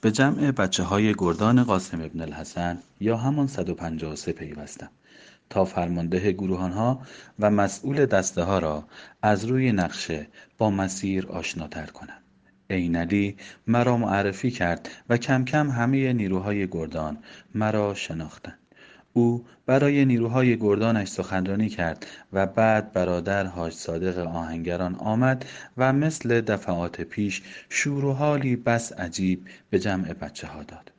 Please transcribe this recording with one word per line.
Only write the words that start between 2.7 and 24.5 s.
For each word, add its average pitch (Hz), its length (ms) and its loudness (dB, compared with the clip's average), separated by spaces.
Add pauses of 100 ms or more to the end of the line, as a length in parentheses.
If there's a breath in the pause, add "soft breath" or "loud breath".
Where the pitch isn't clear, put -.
یا 113 180 0
همان 139 300 0
صد 92 220 -4
و 90 40 -2
پنجاه 80 400 -6
و - 20 -8
سه - 160 -6
پیوستم 73 580 -12 (600 loud breath)
تا 95 160 2
فرمانده 87 680 0
گروهانها 95 720 -2 (380 loud breath)
و 104 100 4
مسئول 104 560 2
دسته 95 380 0
ها 95 160 2
را 76 240 -2 (380 loud breath)
از 104 240 2
روی 127 260 2
نقشه 82 560 -2 (300 loud breath)
با 110 120 2
مسیر 95 580 -2
آشناتر 80 580 -8
کنم. - 360 -18 (480)
عینعلی 92 680 0 (320 loud breath)
مرا 120 300 4
معرفی 101 540 0
کرد 85 380 -2 (200 loud breath)
و 120 80 4
کم 131 280 2
کم 147 240 0
همهٔ 127 440 2
نیروهای 101 540 0
گردان 78 500 -6 (380 loud breath)
مرا 107 380 0
شناختند. - 640 -10 (560 loud breath)
او 120 320 2 (200 loud breath)
برای 143 400 4
نیروهای 120 520 4
گردانش 107 500 2
سخنرانی 98 640 -2
کرد 82 360 -4 (280 loud breath)
و 98 120 4
بعد 107 480 2
برادر 90 520 0
حاج 85 280 -6
صادق 87 440 -4
آهنگران 85 800 -4